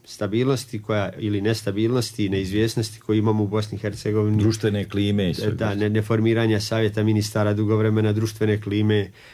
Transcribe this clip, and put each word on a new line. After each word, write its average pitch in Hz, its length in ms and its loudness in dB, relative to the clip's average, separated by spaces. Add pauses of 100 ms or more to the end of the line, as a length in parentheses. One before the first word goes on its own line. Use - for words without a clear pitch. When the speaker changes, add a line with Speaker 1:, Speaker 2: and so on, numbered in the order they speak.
Speaker 1:
stabilnosti 113 760 -2
koja, 101 360 -2
ili 104 220 -2
nestabilnosti, 110 880 0
neizvjesnosti 104 720 -2
koju 107 180 0
imamo 107 260 2
u - 20 2
Bosni 107 300 -4
i 101 40 -12
Hercegovini. 107 600 0
Speaker 2:
Društvene 107 460 0
klime 101 420 0
i 76 40 -2
sve 107 120 -4
Speaker 1:
Da, 107 60 0
Speaker 2:
ostalo. 110 220 -2
Speaker 1:
ne, 104 160 0
neformiranja 110 680 2
savjeta 110 420 0
ministara 104 520 2
dugo 107 220 2
vremena, 107 360 2
društvene 107 480 0
klime, 104 500 0 (240)